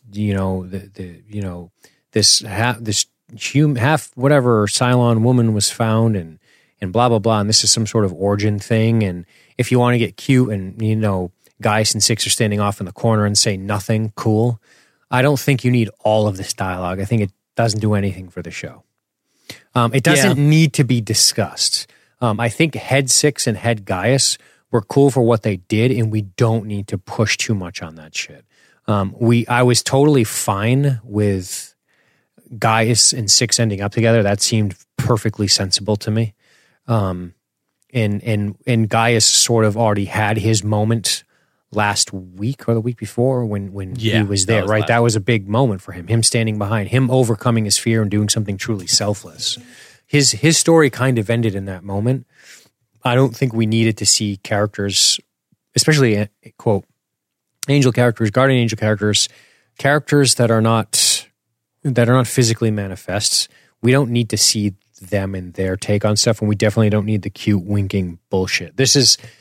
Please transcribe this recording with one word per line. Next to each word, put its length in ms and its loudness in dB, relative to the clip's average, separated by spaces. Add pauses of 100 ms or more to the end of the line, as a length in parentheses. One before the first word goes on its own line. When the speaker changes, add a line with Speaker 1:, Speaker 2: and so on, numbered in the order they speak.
(120)
Speaker 1:
you 220 -2
know, 320 -4
the, 120 -12 (160)
the, 340 -16
you 120 -10
know, 300 -10 (420)
this 300 2
ha-, 360 -2
this 280 -4 (460)
hum-, 240 2
half 400 0
whatever 500 4
Cylon 560 2
woman 320 4
was 160 -2
found, 460 0
and, 220 -10 (420)
and 120 -8
blah, 160 2
blah, 100 2
blah, 220 0
and 80 -2
this 160 0
is 80 0
some 140 0
sort 180 0
of 80 -2
origin 460 -2
thing, 440 0
and 220 -4 (320)
if 160 -2
you 60 2
wanna 200 2
get 180 -2
cute 360 2
and, 300 -8
you 120 0
know, 380 -2 (300)
Gaius 320 0
and 80 -2
Six 240 0
are 40 -4
standing 300 0
off 200 -2
in 60 -8
the 60 -12
corner 320 0
and 120 0
say 200 0
nothing 580 -4
cool, 460 0 (500)
I 120 0
don't 180 2
think 240 0
you 60 2
need 180 2 (160)
all 240 2
of 80 -4
this 160 -10
dialogue. 480 -6
I 60 -4
think 160 0
it 100 -4 (240)
doesn't 240 0
do 140 0
anything 340 -4
for 140 -14
the 80 -12
show. 320 -16 (920)
Um, 200 0
it 80 0
doesn't 340 4
Speaker 2:
Yeah. 120 2
Speaker 1:
need 260 4
to 100 2
be 160 0
discussed. 840 -2 (340)
Um, 200 0
I 100 0
think 240 0
Head 360 0
Six 360 0
and 100 -2
Head 300 -2
Gaius 500 0 (340)
were 120 0
cool 280 2
for 120 0
what 220 2
they 120 -2
did, 360 0
and 200 0
we 100 -2
don't 440 -2
need 220 -8
to 100 -6
push 400 -2
too 160 -2
much 260 -8
on 140 -14
that 200 -20
shit. 300 -12 (420)
Um, 320 -2
we, 280 2
I 160 2
was 200 4
totally 420 4
fine 800 -2
with 720 -4 (840)
Gaius 560 2
and 160 -4
Six 280 2
ending 220 0
up 120 -4
together. 300 2
That 200 0
seemed 320 -2 (240)
perfectly 500 -2
sensible 480 -2
to 140 -6
me. 240 -2 (520)
Um, 460 -2 (600)
and, 300 -2
and, 320 -2 (100)
and 220 0
Gaius 360 2
sort 400 2
of 120 0
already 300 0
had 300 -2
his 260 0
moment 600 -2 (500)
last 400 -2
week 560 -8
or 60 2
the 60 0
week 160 -6
before 480 -2
when, 280 -6
when 240 -10
Speaker 2:
Yeah, 220 0
Speaker 1:
he 40 2
was 240 0
Speaker 2:
that 60 0
Speaker 1:
there, 100 2
Speaker 2:
was 80 -2
Speaker 1:
right? 100 2
Speaker 2:
last 80 -2
Speaker 1:
That 140 2
was 140 2
a 40 0
big 280 -2
moment 340 0
for 100 -18
him, 140 -14
him 160 2
standing 360 0
behind, 320 -2
him 200 2
overcoming 540 0
his 120 0
fear 260 0
and 80 0
doing 180 0
something 280 -2
truly 300 -6
selfless. 720 -4 (480)
His, 260 2
his 240 2
story 340 4
kind 280 0
of 100 -2
ended 260 0
in 100 -6
that 180 -10
moment. 440 -4 (760)
I 120 0
don't 220 2
think 160 -2
we 140 0
needed 320 2
to 80 -4
see 320 0
characters, 800 -2 (560)
especially, 440 2
uh, 80 -2 (320)
quote, 260 0 (840)
angel 240 4
characters, 380 0
guardian 300 2
angel 180 0
characters, 500 0 (500)
characters 580 2
that 140 2
are 120 4
not, 640 0 (560)
that 260 2
are 60 4
not 140 2
physically 420 0
manifests. 800 -4 (340)
We 80 4
don't 200 2
need 200 0
to 60 -2
see 380 0 (260)
them 340 -4
and 200 -10
their 220 -2
take 300 -2
on 100 2
stuff, 240 0
and 80 0
we 60 0
definitely 340 2
don't 160 0
need 160 -2
the 100 -10
cute 320 -2
winking 560 -4 (120)
bullshit. 480 -4
This 180 4
is, 220 4 (220)